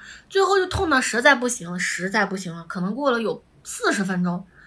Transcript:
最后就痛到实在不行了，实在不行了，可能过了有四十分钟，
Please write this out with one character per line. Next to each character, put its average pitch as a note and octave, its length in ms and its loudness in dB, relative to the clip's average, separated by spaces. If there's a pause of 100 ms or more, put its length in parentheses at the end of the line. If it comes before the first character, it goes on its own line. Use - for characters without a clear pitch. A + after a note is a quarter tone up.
(300)
最 G4 140 4
后 G4 140 4
就 F#4 100 2
痛 F#4 200 0
到 C4 140 4
实 A#3+ 180 -2
在 C#4 140 8
不 B3 160 0
行 E3+ 200 -8
了， F3+ 100 -6
实 F#3 280 -4
在 G3+ 160 2
不 G3 140 -4
行 F3 180 -8
了， E3+ 100 -14
可 F3+ 140 -8
能 F#3+ 140 -2
过 C#4 160 0
了 A#3 100 2
有 G#3 240 -4 (200)
四 A4 280 -4
十 G3+ 140 0
分 F3+ 180 -2
钟， F3+ 220 -4 (220)